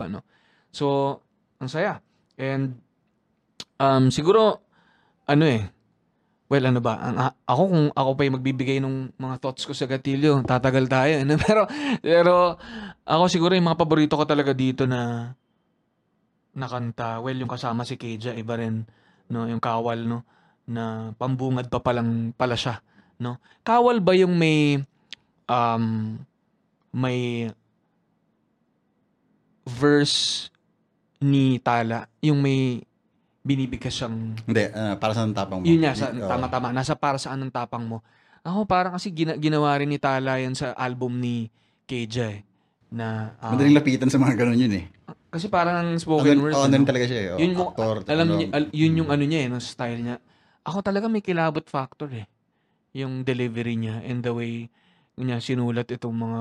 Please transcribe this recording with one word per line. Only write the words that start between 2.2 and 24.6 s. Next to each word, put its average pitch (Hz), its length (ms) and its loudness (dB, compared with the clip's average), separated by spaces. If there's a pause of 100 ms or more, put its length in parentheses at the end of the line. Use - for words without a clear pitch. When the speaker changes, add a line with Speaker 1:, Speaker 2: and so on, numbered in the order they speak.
Speaker 1:
And, 135 420 -4 (1000)
um, 135 320 4
siguro, 196 540 4 (640)
ano 147 160 6
eh, 117 240 2 (800)
well, 139 160 2
ano 127 160 4
ba, 117 240 0
ang, 123 160 -4
a-, 131 240 0
ako 131 240 2
kung 165 240 4
ako 135 220 0
pa 131 100 0
yung 135 160 2
magbibigay 131 400 0
nung 135 400 -4
mga 131 240 -8
thoughts 131 240 -8
ko 143 80 -8
sa 127 160 -4
Gatillo, 135 540 2
tatagal 131 420 2
tayo, 131 320 2
ano? 139 220 2
<laughs> - 20 0
Pero, 214 200 4 (360)
pero 170 360 6 (680)
ako 160 240 2
siguro 175 300 4
yung 175 100 4
mga 165 140 2
paborito 156 340 4
ko 147 80 2
talaga 147 300 2
dito 131 320 0
na, 120 480 -4 (1200)
na 135 140 -8
kanta, 117 520 -6
well, 131 180 -4
yung 127 140 -6
kasama 123 320 -4
si 120 140 -10
Keja, 117 360 -8
iba 113 220 -8
rin, 113 320 -4 (420)
no? 117 160 -4
Yung 117 140 -6
Kawal, 117 480 -2
no? 117 160 -4 (420)
Na 113 500 -8
pambungad 127 540 -2
pa 123 100 -2
palang 117 540 -2
pala 123 220 0
siya, 113 280 -4 (340)
no? 123 220 -8 (220)
Kawal 240 380 4
ba 185 160 4
yung 185 200 6
may, 151 460 4 (680)